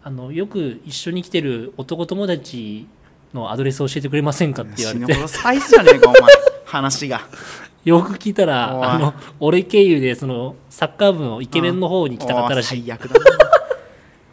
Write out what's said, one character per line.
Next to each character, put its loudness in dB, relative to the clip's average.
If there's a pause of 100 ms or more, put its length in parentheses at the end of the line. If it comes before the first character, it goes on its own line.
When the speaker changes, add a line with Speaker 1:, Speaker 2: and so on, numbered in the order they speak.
Speaker 1:
あ -16
の、 -14
「よ -8
く -10
一 -16
緒 -10
に -8
来 -20
て -4
る -8
男 -10
友 -8
達 -10 (480)
の -10
ア -8
ド -6
レ -4
ス -12
教 -4 (100)
え -6
て -8
く -6
れ -2
ま -2
せ -4
ん -6
か？」 -10
っ -14
て -20
言 -6
わ -6
れ -8
て。 -8
Speaker 2:
死 -4
ぬ 0
ほ -4
ど -8
ス -8
パ 0
イ -2
ス -8
じ 10
ゃ 6
ね 8
え -4
か、 6
お 6
前。 10 (440)
話 -6
が。 -6 (640)
Speaker 1:
よ 6
く -8
聞 -8
い -8
た 2
ら、 -2
Speaker 2:
お -4
い。 -2
Speaker 1:
あ 0
の、 -2 (260)
俺 2
経 4
由 4
で、 -2
そ -8
の、 -8 (160)
サ -4
ッ -14
カ 2
ー 2
部 -6
の -8
イ -12
ケ -4
メ -2
ン -4
の -2
方 -2
に -8
来 -12
た -4
か 0
っ -2
た -2
ら -2
し -8
い。 -10
Speaker 2:
う -18
ん。 -10
あ -12
ー、 -14
最 -16
悪 -2
だ 4
な。 6 (840)